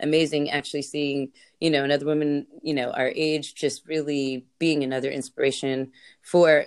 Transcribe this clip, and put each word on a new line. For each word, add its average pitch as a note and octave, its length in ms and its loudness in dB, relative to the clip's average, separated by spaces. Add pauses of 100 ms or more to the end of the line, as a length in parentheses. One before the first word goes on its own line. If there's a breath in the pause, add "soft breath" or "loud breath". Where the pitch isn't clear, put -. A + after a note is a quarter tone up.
amazing D3+ 500 2
actually C#3+ 320 -4
seeing, C#3 480 -4 (300 soft breath)
you E3 100 2
know, C#3+ 120 2
another C#3+ 220 0
woman, D3 420 0 (160)
you D#3 120 -2
know, B2 160 -2
our C3 260 0
age D#3 380 -2
just - 320 -4
really C#3+ 580 -4 (140)
being D#3 260 2
another C3 260 -2
inspiration C3+ 840 -2 (280 soft breath)
for D#3+ 460 4